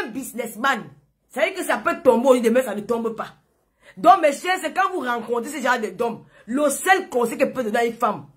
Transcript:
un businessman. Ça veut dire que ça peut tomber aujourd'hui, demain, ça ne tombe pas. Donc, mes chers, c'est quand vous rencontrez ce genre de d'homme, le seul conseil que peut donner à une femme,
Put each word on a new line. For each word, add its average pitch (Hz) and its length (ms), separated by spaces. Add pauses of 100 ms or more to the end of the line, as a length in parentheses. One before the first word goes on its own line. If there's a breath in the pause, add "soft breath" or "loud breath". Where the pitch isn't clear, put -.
un 277 40
businessman. 233 760 (460)
Ça 254 100
veut 320 60
dire 381 140
que 320 40
ça 254 140
peut 339 260
tomber 247 220
aujourd'hui, 254 160
demain, 233 200
ça 220 120
ne 202 80
tombe 226 340
pas. 190 180 (640 soft breath)
Donc, 339 240
mes 294 140
chers, 359 260
c'est 311 140
quand 381 180
vous 359 80
rencontrez 233 500
ce 294 120
genre 247 180
de 214 80
d'homme, 226 360 (200 soft breath)
le 277 240
seul 359 400
conseil 240 300
que 277 80
peut 254 180
donner 220 140
à 233 80
une 233 80
femme, 190 320 (100)